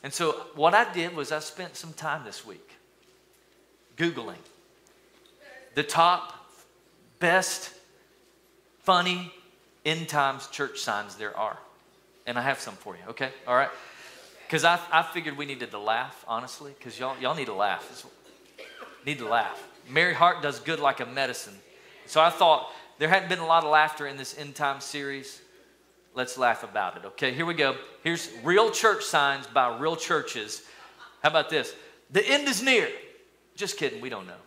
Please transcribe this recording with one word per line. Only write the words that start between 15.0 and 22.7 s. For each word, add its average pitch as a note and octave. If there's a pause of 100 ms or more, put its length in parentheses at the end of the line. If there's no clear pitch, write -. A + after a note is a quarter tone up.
figured D#3
we D3
needed B2
to G#2
laugh, A2
honestly, B2+
'cause A2
y'all, C3
y'all B2+
need C#3+
to G#2+
laugh. G2
It's, - (1000)
need C#3+
to A#2+
laugh. A2 (300)
Merry E3
heart D#3+
does C#3+
good D#3+
like C3+
a A#2+
medicine. B2 (460)
So -
I E3
thought E3 (280)